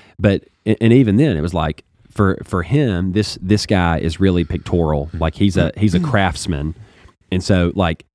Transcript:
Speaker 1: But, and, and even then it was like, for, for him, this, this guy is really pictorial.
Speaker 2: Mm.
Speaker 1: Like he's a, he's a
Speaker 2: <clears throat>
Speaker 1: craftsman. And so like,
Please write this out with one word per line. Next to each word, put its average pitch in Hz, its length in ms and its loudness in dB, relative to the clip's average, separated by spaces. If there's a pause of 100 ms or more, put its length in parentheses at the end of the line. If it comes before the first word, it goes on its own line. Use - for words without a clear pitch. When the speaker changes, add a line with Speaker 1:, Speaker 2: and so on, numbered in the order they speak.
(180)
Speaker 1:
But, 98 280 0 (200)
and, 107 160 0
and 113 120 6
even 117 240 4
then 135 200 2
it 76 40 -2
was 85 120 -4
like, 80 300 -4 (260)
for, 98 340 0
for 90 200 -4
him, 95 500 0
this, 101 280 -2
this 101 240 0
guy 85 340 0
is 80 200 -4
really 90 260 2
pictorial. 78 680 -2
Speaker 2:
Mm. 85 60 -8
Speaker 1:
Like 80 160 -2
he's 98 220 0
a, 87 200 2
he's 101 160 0
a 90 60 2
Speaker 2:
<clears throat> - 120 -2
Speaker 1:
craftsman. 87 640 -2 (560)
And 90 120 -2
so 90 320 2
like, 87 400 -2